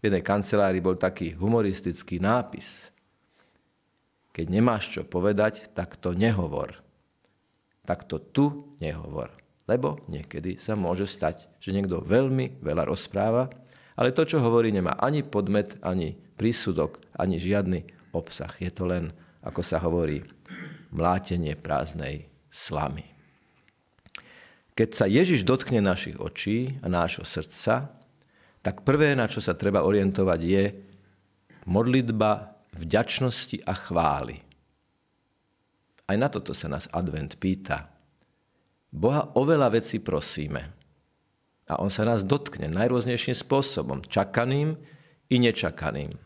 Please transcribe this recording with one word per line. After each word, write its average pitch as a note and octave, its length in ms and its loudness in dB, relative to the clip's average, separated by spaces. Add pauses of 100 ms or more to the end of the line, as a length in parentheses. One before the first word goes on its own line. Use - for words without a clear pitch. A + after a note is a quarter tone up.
V A2 80 2
jednej F#2+ 160 2
kancelárii G2 560 2
bol F#2 160 2
taký F2 400 -2
humoristický F#2+ 800 0
nápis: - 720 -2 (1400)
„Keď E2 160 -4
nemáš A2 480 2
čo - 80 -6
povedať, G2+ 720 0
tak - 240 -8
to F2 160 -2
nehovor. F2 640 0 (1040)
Tak - 240 -4
to - 160 -6
tu C#3+ 560 0
nehovor.“ D#2 480 -8 (400)
Lebo B2+ 400 0
niekedy D#2 480 -8
sa - 240 -6
môže F#2 240 0
stať, - 400 -4 (160)
že F#2+ 160 -4
niekto F#2+ 240 0
veľmi B2+ 640 2
veľa D2+ 240 0
rozpráva, A2+ 640 0 (480)
ale B2+ 160 4
to, D#3+ 80 6
čo D#3 160 2
hovorí, A#2 320 6
nemá F#2 240 0
ani D3 240 0
podmet, G#2 640 0
ani F2+ 320 -2 (240)
prísudok, F#2+ 640 0 (160)
ani F#2 160 2
žiadny F#2 480 0 (320)
obsah. - 400 -8
Je F2+ 160 -6
to F2+ 160 -4
len, E2+ 240 -2 (320)
ako - 160 -6
sa E2+ 160 -2
hovorí, D#2+ 480 0 (680)
mlátenie E2+ 640 0
prázdnej D2+ 720 -6 (240)
slamy. - 480 -6 (1700)
Keď A2 200 2
sa G#2+ 120 4
Ježiš B2+ 400 4
dotkne B2+ 360 2
našich F#2 360 0
očí B2+ 640 -4
a F2 80 -2
nášho E2+ 360 0
srdca, A#2 680 -2 (680)
tak - 240 -4
prvé, C#3+ 280 4
na B2 120 2
čo G#2+ 160 -4
sa F2+ 160 0
treba G2 240 4
orientovať, F#2+ 600 4
je F#2+ 220 4 (1000)
modlitba A2 880 2 (200)
vďačnosti A2 920 -2
a G2 80 -2
chvály. D2 640 0 (1700)
Aj G2 120 0
na B2+ 80 2
toto - 280 -4
sa - 160 -6
nás - 240 -6
advent D2+ 440 -4
pýta. - 520 -2 (1000)
Boha A#2+ 440 0
o B2 120 4
veľa C#3+ 280 4
vecí A2+ 240 0
prosíme. D2+ 760 -4 (960)
A D#2+ 120 -2
on G2 80 0
sa G#2+ 160 0
nás A2+ 160 2
dotkne A2 480 -2
najrôznejším A#2+ 640 0
spôsobom, D#2 720 -2
čakaným C3+ 720 0 (520)
i B2+ 80 4
nečakaným. D#2+ 760 0 (120)